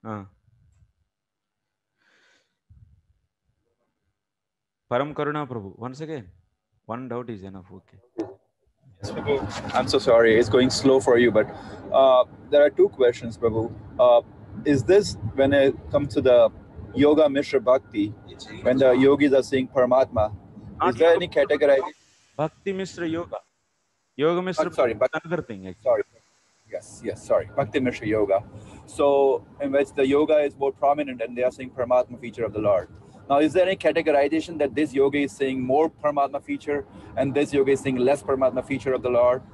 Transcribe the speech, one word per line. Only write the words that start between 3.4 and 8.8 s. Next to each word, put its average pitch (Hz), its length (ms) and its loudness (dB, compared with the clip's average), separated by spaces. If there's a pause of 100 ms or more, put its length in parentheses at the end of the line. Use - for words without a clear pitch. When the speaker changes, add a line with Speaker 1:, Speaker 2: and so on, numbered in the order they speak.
Speaker 1:
Param 139 240 -2
Karuna 147 340 -6
Prabhu, 104 300 -12
once 127 220 -12
again, 147 280 -12 (580)
one 123 220 -10
doubt 120 220 -10
is 101 120 -12
enough. 95 300 -18
Okay. 95 260 -20 (1040)